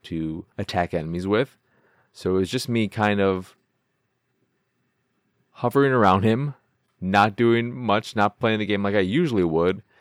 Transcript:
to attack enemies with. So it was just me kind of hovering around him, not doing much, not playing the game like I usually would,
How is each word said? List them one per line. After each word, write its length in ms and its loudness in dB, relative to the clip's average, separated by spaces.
to 420 -8
attack 380 -4
enemies 320 -6
with. 320 -2
So 200 -4
it 80 2
was 100 -2
just 180 -6
me 200 -2
kind 340 0
of 340 -2
hovering 400 0
around 320 4
him, 320 0
not 360 2
doing 360 2
much, 440 -4
not 240 0
playing 180 0
the 80 -4
game 160 -2
like 140 -2
I 60 4
usually 420 0
would, 400 0